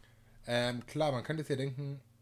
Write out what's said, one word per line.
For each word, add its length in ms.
Ähm, 400
klar, 260
man 120
kann 160
jetzt 80
hier 100
denken, 420